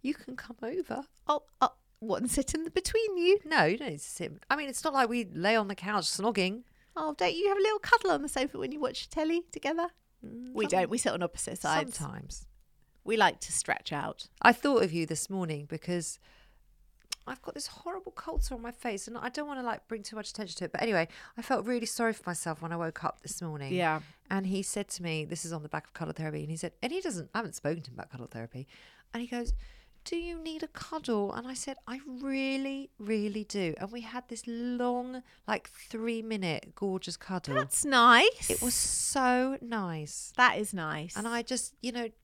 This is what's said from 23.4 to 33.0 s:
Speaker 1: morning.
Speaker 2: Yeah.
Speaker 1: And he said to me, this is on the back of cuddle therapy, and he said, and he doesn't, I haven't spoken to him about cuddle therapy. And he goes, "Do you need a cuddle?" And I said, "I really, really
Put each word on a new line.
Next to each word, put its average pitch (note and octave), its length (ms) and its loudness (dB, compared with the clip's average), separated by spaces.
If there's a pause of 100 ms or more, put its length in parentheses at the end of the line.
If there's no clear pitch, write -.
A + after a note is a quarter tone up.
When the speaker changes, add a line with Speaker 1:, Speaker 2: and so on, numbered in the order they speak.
Speaker 1:
morning. D3+ 320 -4
Speaker 2:
Yeah. D#3+ 260 4 (300)
Speaker 1:
And G3 160 0
he F#3+ 160 2
said G3+ 280 -2
to - 120 -8
me, D#3+ 220 0
this E3 200 -6
is E3 80 -6
on D#3+ 100 -4
the D3+ 60 -10
back D#3 200 -4
of - 40 -20
cuddle D#3 220 -6
therapy, D3+ 280 -4
and D3+ 80 -6
he E3 60 -4
said, E3+ 160 -6 (100)
and B3+ 100 -2
he F#4 80 -2
doesn't, G3+ 340 -4
I G#3 40 -2
haven't G#3+ 180 -6
spoken D#3+ 260 -2
to - 80 -14
him A#2 60 -16
about - 140 -12
cuddle B2 180 -12
therapy. A#2 380 -10 (460)
And A#3 80 -6
he A#3+ 80 -6
goes, A#3+ 240 -2 (520)
"Do - 120 -4
you E4+ 240 -4
need D#4+ 220 -6
a D#4 60 -6
cuddle?" G#3+ 640 -2
And A#3+ 160 -6
I C4 60 -8
said, C4 220 -8 (100)
"I B3+ 200 -8
really, C4+ 920 -2
really G#3 460 0